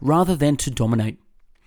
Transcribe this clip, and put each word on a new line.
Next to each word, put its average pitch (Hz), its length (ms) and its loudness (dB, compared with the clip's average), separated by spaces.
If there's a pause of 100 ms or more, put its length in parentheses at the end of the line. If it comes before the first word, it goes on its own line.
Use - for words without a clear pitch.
rather 170 340 2
than 147 220 0
to - 140 -4
dominate. 113 480 -2 (480)